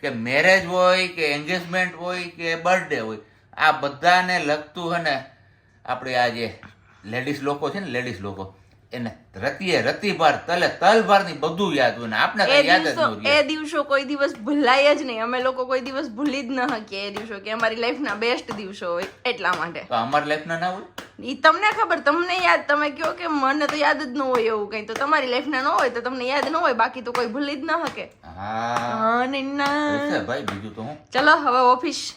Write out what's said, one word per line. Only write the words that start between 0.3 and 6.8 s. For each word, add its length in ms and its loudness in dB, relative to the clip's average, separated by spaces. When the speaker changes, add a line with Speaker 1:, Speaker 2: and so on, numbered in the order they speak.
Speaker 1:
હોય 420 4
કે 140 -6
એન્ગેજમેન્ટ 720 -2
હોય 300 -6
કે 320 -6
બર્થડે 440 0
હોય, 180 -6
આ 160 4
બધાને 680 2
લગતું 580 -2
હે 60 -2
ને 220 -2
આપણે 280 -4
આ 140 4
જે 300 -6